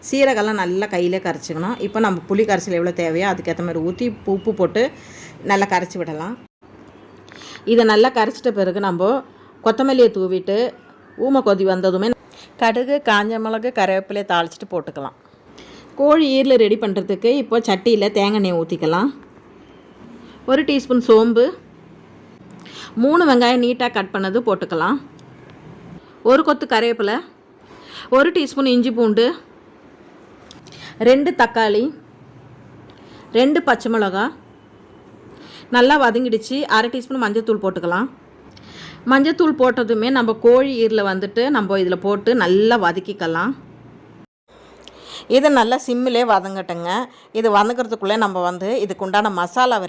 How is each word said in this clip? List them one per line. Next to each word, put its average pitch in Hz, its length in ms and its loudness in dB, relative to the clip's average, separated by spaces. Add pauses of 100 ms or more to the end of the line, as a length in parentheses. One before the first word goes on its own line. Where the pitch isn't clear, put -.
(120)
சீரகம்லாம் 220 520 0
நல்லா 185 240 -4
கையிலே 180 300 -2
கரைச்சிக்கணும். 175 600 -8
இப்போ 202 200 -6
நம்ம 190 300 0
புளி 202 160 0
கரைசல் 185 340 -2
எவ்வளோ 175 120 -2
தேவையோ 170 360 -2
அதுக்கேத்த 175 400 -4
மாதிரி 160 220 -6
ஊத்தி, 226 260 -6 (100)
உப்பு 196 280 -4
போட்டு 196 380 0 (520)
நல்லா 196 220 0
கரைச்சி 185 320 -4
விடலாம். 165 400 -8 (1300)
இதை 226 200 4
நல்லா 220 240 4
கரைச்சிட்ட 240 420 -2
பிறகு 190 280 -2
நம்ம 196 440 -2 (400)
கொத்தமல்லியை 247 540 4
தூவிட்டு, 190 560 -2 (440)
ஊமை 262 280 0
கொதி 196 180 2 (100)
வந்ததுமே 185 360 0 (540)
கடுகு, 247 460 0
காஞ்ச 214 360 0
மிளகு, 226 300 -4
கருவேப்பிலையை 196 580 -2
தாளிச்சிட்டு 170 380 -4
போட்டுக்கலாம். 151 460 -10 (800)
கோழி 302 360 4
ஈரல் 262 260 4
ரெடி 214 220 4
பண்றதுக்கு 196 420 -4
இப்போ 240 340 0
சட்டியில 208 520 0
தேங்காய் 202 280 0
எண்ணெய் 185 200 0
ஊத்திக்கலாம். 165 500 -2 (1400)
ஒரு 277 180 4
டீஸ்பூன் 254 380 0
சோம்பு, 226 360 6 (1600)
மூணு 320 260 4
வெங்காயம் 247 340 4
நீட்டா 240 340 -2
கட் 190 160 -4
பண்ணது 196 340 -2
போட்டுக்கலாம். 185 500 -2 (1300)
ஒரு 269 200 4
கொத்து 294 280 -2
கருவேப்பிலை, 226 460 0 (920)
ஒரு 277 220 4
டீஸ்பூன் 277 420 0
இஞ்சி 247 180 2
பூண்டு, 226 340 2 (1800)
ரெண்டு 285 220 4
தக்காளி, 226 520 0 (1600)
ரெண்டு 277 240 2
பச்சை 240 300 -2
மிளகா. 202 320 -2 (1400)
நல்லா 254 360 4
வதங்கிடுச்சு. 233 560 -2 (160)
அரை 233 160 0
டீஸ்பூன் 254 320 -6
மஞ்சத்தூள் 214 400 -2
போட்டுக்கலாம். 180 420 -2 (1040)
மஞ்சத்தூள் 311 500 2
போட்டதுமே 233 560 0
நம்ம 226 160 0 (140)
கோழி 247 400 4
ஈரலை 214 240 0
வந்துட்டு 202 380 -2
நம்ம 202 340 0
இதுல 180 240 0
போட்டு 202 280 0
நல்லா 208 420 4
வதக்கிக்கலாம். 185 760 -4 (1700)
இது 269 220 4
நல்லா 247 360 2
சிம்மிலே 247 360 0 (100)
வதங்கட்டுங்க. 185 580 -4 (420)
இது 220 240 0
வதங்குறதுக்குள்ளே 220 680 0
நம்ம 185 180 -4
வந்து 180 280 -4 (140)
இதுக்குண்டான 202 460 -2 (100)
மசாலாவை 214 500 -2